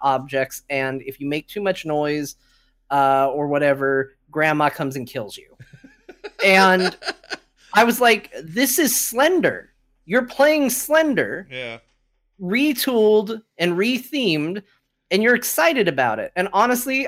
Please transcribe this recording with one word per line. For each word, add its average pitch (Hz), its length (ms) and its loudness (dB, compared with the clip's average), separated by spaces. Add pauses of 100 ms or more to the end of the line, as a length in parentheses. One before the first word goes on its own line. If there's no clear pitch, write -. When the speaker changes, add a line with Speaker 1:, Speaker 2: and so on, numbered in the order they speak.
Speaker 1:
objects, 135 680 -2
and 135 320 -4
if - 180 -14
you 139 80 -8
make 151 200 -6
too 208 140 -8
much 190 240 -4
noise, 147 500 -4 (540)
uh, 135 420 4
or 147 140 -4
whatever, 135 720 0 (140)
Grandma 151 400 2
comes 135 260 -6
and 123 120 -10
kills 107 280 -10
you. - 240 -20
Speaker 2:
<laughs> - 840 -14
Speaker 1:
And 190 520 4 (760)
I 220 120 6
was 240 160 0
like, 233 320 2 (100)
"This 233 360 -2
is 302 200 2
Slender. 233 760 0 (340)
You're 247 200 2
playing 285 440 2
Slender, 196 800 0
Speaker 2:
Yeah. 123 280 -12 (640)
Speaker 1:
retooled 220 1000 2 (160)
and 175 160 0
rethemed, 202 880 -2 (480)
and 196 120 2
you're 240 120 4
excited 262 540 0
about 127 300 0
it." 104 180 -8
And 185 160 -2
honestly, 247 560 0